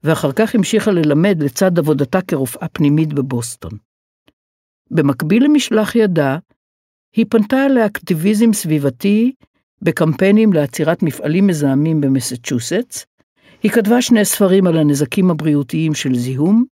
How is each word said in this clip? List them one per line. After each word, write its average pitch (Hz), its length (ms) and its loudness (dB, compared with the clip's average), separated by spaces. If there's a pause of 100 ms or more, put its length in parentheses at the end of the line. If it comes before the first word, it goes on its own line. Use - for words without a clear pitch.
ואחר 147 300 0
כך 220 220 0
המשיכה 214 360 0
ללמד 165 520 2
לצד 175 360 0
עבודתה 151 440 0
כרופאה 151 460 -6
פנימית 151 440 0
בבוסטון. 127 600 -6 (1160)
במקביל 160 540 0
למשלח 247 500 0
ידה, 165 440 0 (800)
היא 226 140 2
פנתה 262 380 0
לאקטיביזם 214 840 0
סביבתי 202 800 0 (500)
בקמפיינים 190 720 2
לעצירת 156 500 0
מפעלים 165 440 -2
מזהמים 151 540 0
במסצ'וסטס, 135 1040 -4 (560)
היא 208 80 0
כתבה 233 320 2
שני 220 220 4
ספרים 190 420 2
על 165 100 2
הנזקים 151 540 0
הבריאותיים 151 640 -2
של 135 200 -4
זיהום 139 600 0